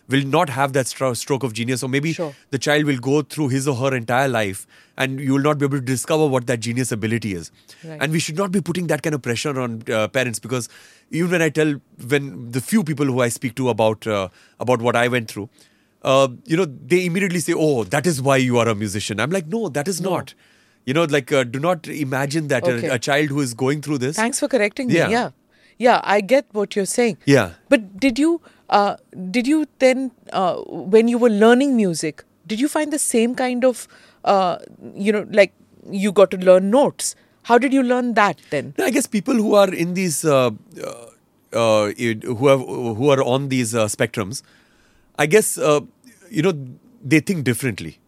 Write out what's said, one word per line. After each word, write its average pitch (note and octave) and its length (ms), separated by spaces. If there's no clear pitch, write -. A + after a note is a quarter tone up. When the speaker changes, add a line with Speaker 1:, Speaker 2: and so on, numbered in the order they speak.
Speaker 1:
will C#3 160
not D3+ 260
have C3+ 220
that C3 140
stro-, C3 300
stroke C3 260
of B2+ 100
genius, A#2 300
or C#3 80
maybe D3 240
Speaker 2:
Sure. D#3 200
Speaker 1:
the C#3 80
child D3+ 260
will C#3+ 140
go C3+ 240
through D3 260
his C3+ 200
or C#3 80
her C3 180
entire B2 340
life G#2+ 380
and C3+ 240
you C3+ 140
will C#3 80
not D3+ 160
be C#3+ 80
able C#3 120
to B2+ 60
discover D3+ 420
what C3 200
that B2 140
genius A#2+ 320
ability A2 420
is. E2+ 160
Speaker 2:
Right. D#3+ 140
Speaker 1:
And E3 100
we D#3+ 100
should D#3 180
not G3 140
be F#3+ 100
putting F3 240
that D3+ 160
kind D#3 120
of C#3 60
pressure B2+ 400
on, A#2 300
uh, A2 180
parents B2 300
because A#2+ 300
even E3+ 200
when E3+ 120
I D#3+ 80
tell, D3+ 240
when C3+ 440
the C3 100
few A3 220
people D3 220
who B2+ 140
I A#2+ 80
speak A#2 280
to C3 120
about, A2 380
uh, G2+ 220
about A#2+ 200
what A#2+ 160
I A#2+ 120
went A#2+ 220
through, G#2 180
uh, C3+ 260
you D#3 100
know, F3+ 120
they D3 400
immediately F3 340
say, E3 160
"Oh, D3 280
that C3+ 220
is D#3 140
why C3+ 160
you B2+ 220
are A2+ 100
a A2+ 60
musician." G2+ 440
I'm A#2+ 120
like, F#3 160
"No, G3+ 240
that C#3+ 180
is F3 140
Speaker 2:
No. F#3+ 140
Speaker 1:
not." C3+ 180
You B2+ 80
know, E3 120
like, C#3+ 280
uh, C3+ 120
do B2 140
not E3 300
imagine C#3+ 600
that B2+ 160
Speaker 2:
Okay. B2+ 240
Speaker 1:
a, C3 80
a - 20
child C#3+ 320
who C#3+ 100
is B2+ 140
going C3 260
through C#3+ 220
this. C#3+ 140
Speaker 2:
Thanks A#3 220
for - 80
correcting A#3+ 420
me. G3+ 80
Speaker 1:
Yeah. D3 120
Speaker 2:
Yeah. A3 220
Yeah, A3+ 260
I G3+ 160
get A#3 320
what G3+ 240
you're G3 80
saying. A3+ 400
Speaker 1:
Yeah. A#2 280
Speaker 2:
But G3+ 280
did C4 200
you, D#4+ 240
uh, G3+ 280
did A3+ 160
you D4+ 180
then, C4 320
uh, F3+ 240
when A#3 120
you A#3+ 80
were A#3 140
learning A#3+ 440
music, F3 480
did G#3+ 140
you D4 80
find D4+ 240
the D4+ 60
same A#3+ 360
kind B3+ 300
of, B3+ 240
uh, F#3+ 340
you G3+ 160
know, G#3 200
like, G#2+ 240
you G3 220
got F#3+ 200
to G3+ 40
learn F#3 340
notes? A#3+ 440
How A#3 120
did B3 160
you C4+ 100
learn B3 380
that G3 180
then? C#3 260
Speaker 1:
No, F#4+ 80
I D#4 60
guess B3+ 160
people A#3 300
who G#3+ 180
are G3 180
in E3+ 220
these, F3+ 280
uh, C3+ 280
uh, A#2+ 220
uh, G#2+ 440
it, A2+ 280
who B2 240
have, C3+ 120
who A#2+ 480
are C3+ 140
on C3 260
these, B2+ 260
uh, A2+ 120
spectrums, A2 560
I D3 80
guess, G3+ 300
uh, D#3 240
you - 120
know, F#3 100
they D3 180
think E3 240
differently. A2+ 640